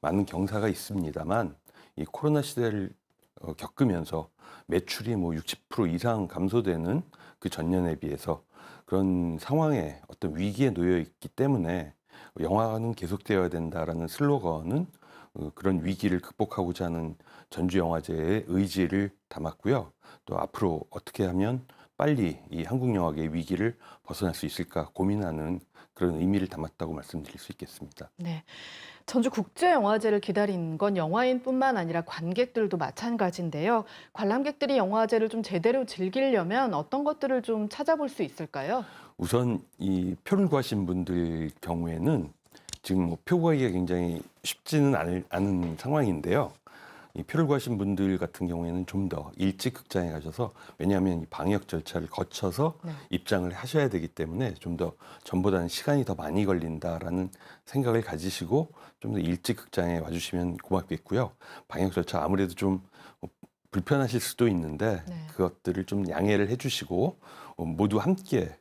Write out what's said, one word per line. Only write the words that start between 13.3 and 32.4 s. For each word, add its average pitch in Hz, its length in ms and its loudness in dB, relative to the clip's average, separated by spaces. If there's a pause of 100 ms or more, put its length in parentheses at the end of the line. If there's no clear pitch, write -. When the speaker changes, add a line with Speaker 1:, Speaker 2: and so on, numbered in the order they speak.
Speaker 1:
된다라는 82 600 -4
슬로건은, 117 760 0 (480)
어, 76 200 -8
그런 90 300 0
위기를 92 360 0
극복하고자 92 680 -4
하는 82 300 -4 (320)
전주영화제의 82 1000 0
의지를 95 640 2 (180)
담았고요. 92 600 -2 (360)
또 - 120 -4
앞으로 87 520 0
어떻게 - 340 -4
하면 104 400 0 (320)
빨리 117 420 2 (120)
이 82 120 -4
한국 123 320 0
영화계의 80 380 0
위기를 90 440 -2 (280)
벗어날 85 300 -2
수 - 100 -6
있을까 78 480 -4
고민하는 90 680 -2 (340)
그런 90 220 2
의미를 92 300 2
담았다고 80 460 -6
말씀드릴 76 460 -10
수 - 140 -16
있겠습니다. - 680 -16
Speaker 2:
네. 170 260 -6 (600)
전주국제영화제를 220 1120 2
기다린 185 580 0
건 202 180 2
영화인뿐만 254 800 2
아니라 170 260 0
관객들도 196 720 0